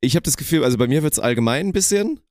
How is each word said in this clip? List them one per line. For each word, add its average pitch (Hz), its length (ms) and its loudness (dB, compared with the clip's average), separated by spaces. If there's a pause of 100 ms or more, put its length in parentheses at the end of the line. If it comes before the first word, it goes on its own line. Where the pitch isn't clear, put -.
ich 123 140 0
hab 170 80 2
das - 140 -2
Gefühl, 156 260 0
also 123 140 2
bei 120 100 2
mir 147 160 0
wird's 151 160 -2
allgemein 120 480 0
ein 185 60 -4
bisschen, 202 460 0 (120)